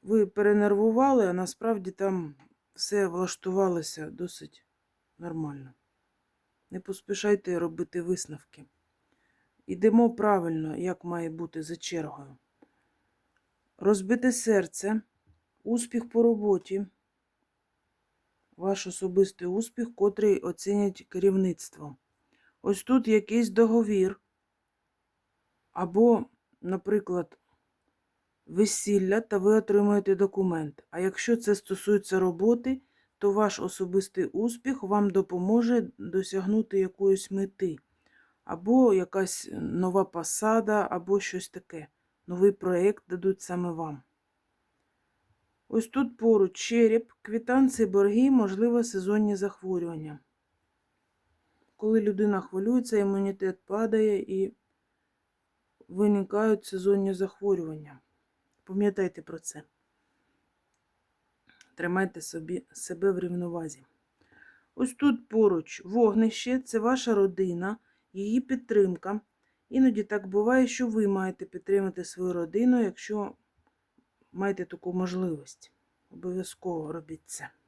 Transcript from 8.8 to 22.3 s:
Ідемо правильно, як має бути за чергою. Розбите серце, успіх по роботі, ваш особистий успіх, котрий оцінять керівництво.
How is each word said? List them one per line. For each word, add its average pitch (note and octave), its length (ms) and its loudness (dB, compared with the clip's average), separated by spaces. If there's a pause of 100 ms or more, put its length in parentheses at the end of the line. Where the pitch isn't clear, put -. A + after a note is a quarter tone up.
Ідемо G#3+ 440 4
правильно, E3+ 680 -2
як F3 260 -6
має E3+ 260 -6
бути D#3+ 340 -10
за E3 120 -12
чергою. C#3+ 600 -10 (1400)
Розбите G#3+ 540 2
серце, G#3+ 680 0 (600)
успіх A#3 460 -4
по A#3 140 2
роботі, G#3 640 0 (1700)
ваш F#3+ 300 -6
особистий F#3+ 600 0
успіх, A3+ 480 -6
котрий G3+ 440 2
оцінять G3 680 -2
керівництво. F3+ 880 0 (640)